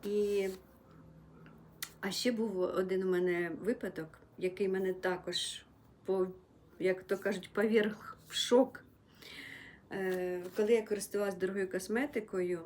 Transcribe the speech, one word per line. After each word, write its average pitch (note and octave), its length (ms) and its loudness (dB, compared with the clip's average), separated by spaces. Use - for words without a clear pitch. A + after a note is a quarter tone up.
І... G3+ 440 2
а G3 100 -2
ще B3 220 0
був G#3+ 260 0
один F#3+ 440 2
у F#3 80 2
мене F3 400 2
випадок, - 540 -4
який F#3 300 0
мене F#3+ 240 0
також, F#3 720 -4
по-, F#3+ 220 2
як F#3 240 0
то G3 160 -2
кажуть, G3 340 -4
поверг G#3+ 640 2
в - 60 -12
шок. - 500 4
Е, F3+ 500 -2
коли G#3+ 160 6
я A3+ 100 6
користувалась G3+ 520 -2
дорогою F#3+ 360 -2
косметикою F#3+ 960 -2